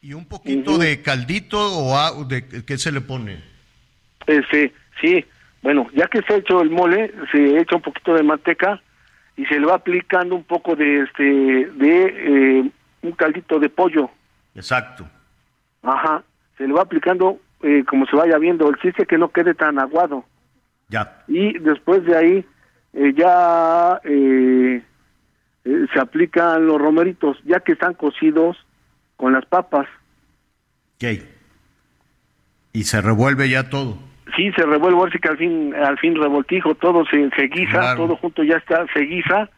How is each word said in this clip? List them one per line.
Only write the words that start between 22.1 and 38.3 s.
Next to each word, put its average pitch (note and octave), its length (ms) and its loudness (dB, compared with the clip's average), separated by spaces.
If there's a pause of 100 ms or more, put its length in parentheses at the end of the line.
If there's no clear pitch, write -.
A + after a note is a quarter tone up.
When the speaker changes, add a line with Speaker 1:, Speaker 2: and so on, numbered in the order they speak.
Speaker 2:
ahí, F3 300 2 (460)
eh, C#3+ 240 0
ya, F3 880 2
eh, B2+ 800 2 (840)
eh, C#3+ 280 -2
se D#3 80 -2
aplican D#3+ 680 0
los D#3 120 2
romeritos, D#3 680 0
ya F3 160 0
que F3 120 -2
están F3 220 -2
cocidos D#3 600 0 (600)
con C3 160 0
las C3+ 140 0
papas. E3+ 400 -2 (1120)
Speaker 1:
Ok. A2+ 240 -6 (1500)
Y G#2+ 120 -4
se G#2+ 160 -2
revuelve B2+ 480 2
ya C3 220 -2
todo. C3 280 -6 (380)
Speaker 2:
Sí, F#3+ 160 0
se F3+ 100 0
revuelve, D#3+ 360 2
ahora F3+ 140 0
sí F#3 60 -6
que E3+ 100 -2
al D#3 100 -2
fin, D#3+ 360 -2
al C#3+ 240 -2
fin E3 180 0
revoltijo, D3+ 580 0
todo E3+ 320 2
se, C#3+ 300 2
se C#3 120 0
guisa, F3 240 -4
Speaker 1:
Claro. E3 340 0
Speaker 2:
todo E3+ 100 -2
junto E3 260 -6